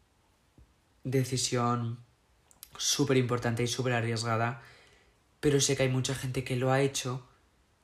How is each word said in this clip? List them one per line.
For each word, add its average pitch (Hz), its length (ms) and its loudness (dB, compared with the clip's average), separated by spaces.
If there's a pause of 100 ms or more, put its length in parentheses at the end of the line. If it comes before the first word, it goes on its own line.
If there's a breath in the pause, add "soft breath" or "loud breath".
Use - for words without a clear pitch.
(1040)
decisión 123 960 0 (800)
súper 135 380 2
importante 120 480 0
y - 20 0
súper 123 280 -2
arriesgada, 117 680 -2 (800 loud breath)
pero 139 200 4
sé 135 160 2
que 135 60 0
hay 135 60 4
mucha 127 260 0
gente 131 300 -4
que 131 100 -4
lo 127 160 0
ha 131 100 4
hecho 135 460 -2 (580)